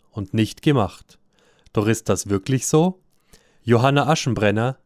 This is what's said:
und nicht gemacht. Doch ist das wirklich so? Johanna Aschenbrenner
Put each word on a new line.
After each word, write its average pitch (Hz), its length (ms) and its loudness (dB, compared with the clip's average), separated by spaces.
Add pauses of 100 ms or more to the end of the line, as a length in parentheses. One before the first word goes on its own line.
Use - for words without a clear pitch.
(100)
und 98 220 -10
nicht 110 300 -2
gemacht. - 560 -2 (560)
Doch 104 120 0
ist 110 220 -2
das 101 220 -2
wirklich 120 360 -2
so? 170 360 0 (600)
Johanna 135 440 2
Aschenbrenner 110 800 0